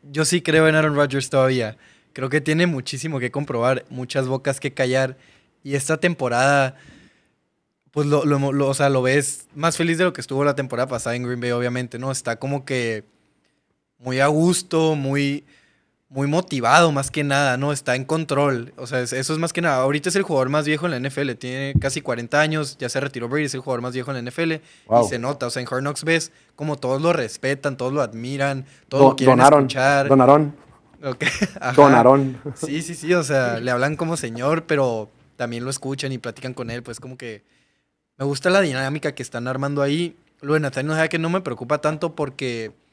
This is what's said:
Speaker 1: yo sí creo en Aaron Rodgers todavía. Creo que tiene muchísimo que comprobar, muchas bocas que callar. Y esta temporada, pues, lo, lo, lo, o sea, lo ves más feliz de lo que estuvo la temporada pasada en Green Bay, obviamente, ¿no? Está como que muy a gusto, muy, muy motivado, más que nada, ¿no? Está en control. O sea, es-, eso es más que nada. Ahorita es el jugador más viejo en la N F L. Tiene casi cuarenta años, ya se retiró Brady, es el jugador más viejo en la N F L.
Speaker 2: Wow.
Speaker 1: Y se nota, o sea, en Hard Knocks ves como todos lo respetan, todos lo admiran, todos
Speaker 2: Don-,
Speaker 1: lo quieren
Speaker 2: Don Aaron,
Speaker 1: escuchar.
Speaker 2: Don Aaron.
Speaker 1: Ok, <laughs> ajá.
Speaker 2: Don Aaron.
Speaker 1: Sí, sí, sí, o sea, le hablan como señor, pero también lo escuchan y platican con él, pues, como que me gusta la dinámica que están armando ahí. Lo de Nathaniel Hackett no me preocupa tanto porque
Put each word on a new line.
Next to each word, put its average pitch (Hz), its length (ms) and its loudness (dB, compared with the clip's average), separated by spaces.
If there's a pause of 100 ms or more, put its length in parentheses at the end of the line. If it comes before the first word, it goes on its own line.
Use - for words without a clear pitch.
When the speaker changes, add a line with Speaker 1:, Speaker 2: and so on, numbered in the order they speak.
(100)
Speaker 1:
yo 151 140 -2
sí 175 180 0
creo 160 260 4
en 156 60 2
Aaron 156 220 2
Rodgers 139 340 0
todavía. 131 460 0 (380)
Creo 131 160 -6
que 147 100 2
tiene 156 260 0
muchísimo 143 540 -4
que 123 100 -4
comprobar, 127 600 -2
muchas 127 360 -4
bocas 135 320 -2
que 139 140 -6
callar. 131 440 0 (460)
Y 139 120 -8
esta 156 240 0
temporada, 135 760 2 (1120)
pues, 147 160 -2
lo, 147 180 2
lo, 139 280 2
lo, 139 160 2
o 139 60 0
sea, 139 140 2
lo 131 140 2
ves 135 520 0
más 160 220 -2
feliz 165 220 0
de 180 60 2
lo 180 80 2
que - 80 -12
estuvo 139 240 -2
la 143 100 2
temporada 131 340 -4
pasada 120 280 -4
en 123 80 -6
Green 123 160 -6
Bay, 120 100 -2
obviamente, 123 480 -4
¿no? 131 120 -6
Está 120 260 -4
como 135 280 -6
que 117 400 -4 (920)
muy 127 220 -4
a 139 80 6
gusto, 160 680 2
muy, 139 500 -2 (640)
muy 135 180 -4
motivado, 151 640 4
más 139 200 -2
que 151 120 -4
nada, 139 340 0
¿no? 143 160 -2
Está 135 220 -2
en 131 100 -4
control. 139 720 -2
O 127 80 -12
sea, 127 140 -4
es-, 120 120 -6
eso 131 200 -4
es 156 60 -2
más 165 140 -2
que 175 80 -4
nada. 143 220 0
Ahorita 143 260 0
es 175 80 -2
el 196 60 0
jugador 135 260 0
más 147 160 0
viejo 151 220 -2
en 170 60 -2
la 135 40 -4
N 127 120 -4
F 139 120 -6
L. 135 140 -4
Tiene 135 440 -8
casi 139 220 -2
cuarenta 120 400 -2
años, 156 380 -2
ya 127 100 -6
se 135 120 -4
retiró 127 280 -6
Brady, 147 160 -2
es 135 100 -6
el 135 60 -8
jugador 123 220 -4
más 127 100 -8
viejo 127 180 -8
en 135 40 -6
la 123 60 -6
N 120 80 -10
F 165 140 -6
L. 160 180 -2 (260)
Speaker 2:
Wow. 117 180 6
Speaker 1:
Y 101 40 0
se 123 100 -4
nota, 127 280 -4
o 117 40 -4
sea, 127 120 -6
en 123 80 -10
Hard 127 100 -2
Knocks 143 240 -6
ves 165 280 0 (240)
como 147 200 -4
todos 131 260 -2
lo 170 100 2
respetan, 135 640 -4
todos 127 160 -4
lo 143 80 -2
admiran, 131 640 -4 (240)
todos 139 140 4
Speaker 2:
Don-, 135 80 10
Speaker 1:
lo 135 60 -2
quieren 131 200 6
Speaker 2:
Don 127 100 8
Aaron, 147 140 10
Speaker 1:
escuchar. 135 480 2
Speaker 2:
Don 135 120 8
Aaron. 143 340 6 (500)
Speaker 1:
Ok, 135 200 -6 (180)
<laughs> - 180 -6
ajá. 123 140 -2
Speaker 2:
Don 139 200 10
Aaron. 131 460 6 (140)
Speaker 1:
Sí, 156 280 -6
sí, 165 120 -10
sí, 165 200 -2
o 175 80 2
sea, 127 380 0
le 123 100 -4
hablan 131 260 0
como 165 200 -4
señor, 139 480 -4
pero 123 440 -2 (280)
también 120 280 -6
lo 131 60 -6
escuchan 135 400 -8
y 131 80 -6
platican 123 360 -10
con 117 160 -10
él, 120 120 -10
pues, 120 160 -14
como 127 180 -16
que 113 280 -16 (720)
me 135 80 -6
gusta 143 260 -2
la 196 100 4
dinámica 143 540 -2
que - 80 -12
están 120 240 -8
armando 139 360 -2
ahí. 160 340 -2 (240)
Lo 143 140 -2
de 156 60 2
Nathaniel 143 360 -4
Hackett 160 240 0
no 165 100 -2
me 185 100 -2
preocupa 143 400 -6
tanto 156 360 -4
porque 127 560 -6 (200)